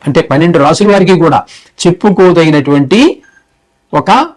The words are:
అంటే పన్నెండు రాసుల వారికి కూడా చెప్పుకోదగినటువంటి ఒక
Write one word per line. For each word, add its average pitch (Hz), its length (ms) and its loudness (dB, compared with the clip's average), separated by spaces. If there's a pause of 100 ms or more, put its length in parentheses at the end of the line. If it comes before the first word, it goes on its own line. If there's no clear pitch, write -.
అంటే 147 140 -2
పన్నెండు 160 360 -2
రాసుల 165 340 0
వారికి 190 280 2
కూడా 165 240 0 (440)
చెప్పుకోదగినటువంటి 170 1300 0 (720)
ఒక 208 440 -2